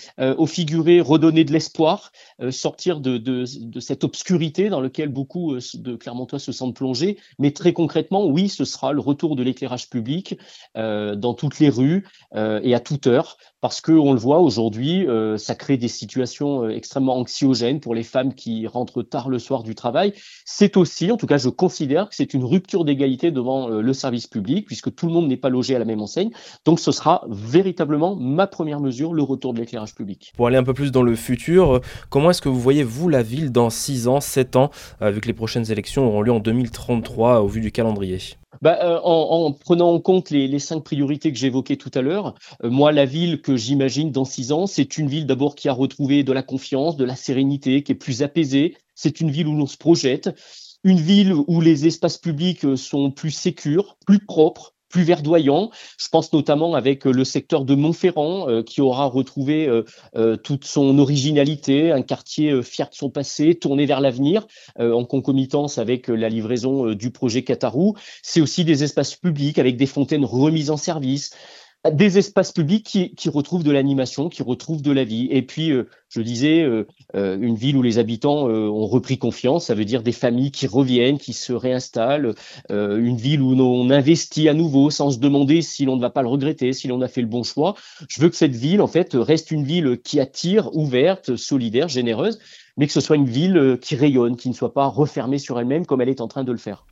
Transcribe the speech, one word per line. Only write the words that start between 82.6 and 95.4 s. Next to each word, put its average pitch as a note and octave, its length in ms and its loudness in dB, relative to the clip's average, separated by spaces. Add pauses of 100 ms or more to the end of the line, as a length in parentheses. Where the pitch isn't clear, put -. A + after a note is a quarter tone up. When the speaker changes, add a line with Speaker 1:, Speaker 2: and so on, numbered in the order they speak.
Speaker 1:
euh, G#2 340 0
une B2 140 0
ville C#3 240 0
où C3 140 2
l'on B2+ 340 2
investit D3+ 580 2
à D3 60 6
nouveau D3 380 4
sans D3 180 0
se C3 80 -2
demander C#3+ 460 2
si - 220 -4
l'on C3 100 0
ne B2 60 0
va D3+ 100 -2
pas C#3+ 100 0
le B2+ 60 0
regretter, C3+ 440 -2
si C3 160 -8
l'on B2+ 140 -4
a B2+ 60 -2
fait B2+ 140 -4
le A#2 60 -2
bon A#2 140 -4
choix. D3+ 320 -2 (340)
Je - 140 -6
veux E3+ 80 6
que E3 60 0
cette C#3+ 200 2
ville, D#3+ 280 2
en B2+ 40 2
fait, F3+ 280 0
reste A#2+ 340 2
une D3+ 140 -2
ville C#3 400 0
qui D3 160 -2
attire, F3+ 560 -2
ouverte, D3+ 600 0
solidaire, A#2+ 520 -2
généreuse, B2+ 500 -2 (400)
mais C#3+ 80 2
que - 80 -6
ce D#3 80 2
soit D#3 140 2
une C#3+ 100 4
ville, D#3 320 2
euh, C3 180 6
qui B2 200 -8
rayonne, B2 400 2
qui B2 140 -8
ne A#2+ 40 -4
soit A#2 220 -6
pas C#3 100 2
refermée C3+ 540 -2
sur C3 200 -6